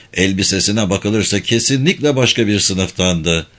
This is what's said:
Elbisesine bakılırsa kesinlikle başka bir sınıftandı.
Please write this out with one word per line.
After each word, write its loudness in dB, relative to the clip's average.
Elbisesine 0
bakılırsa 0
kesinlikle 0
başka 2
bir 2
sınıftandı. 0